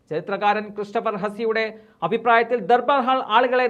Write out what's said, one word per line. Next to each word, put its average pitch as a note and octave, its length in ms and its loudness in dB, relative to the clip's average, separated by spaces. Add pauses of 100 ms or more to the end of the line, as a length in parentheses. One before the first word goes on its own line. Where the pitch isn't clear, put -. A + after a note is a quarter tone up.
(120)
ചരിത്രകാരൻ G3+ 540 -2 (100)
ക്രിസ്റ്റഫർ G#3 480 -4
ഹസിയുടെ A3 400 -4 (440)
അഭിപ്രായത്തിൽ A#3 520 2 (120)
ദർബാർ B3+ 360 2
ഹാൾ C4 120 2 (160)
ആളുകളെ B3+ 340 2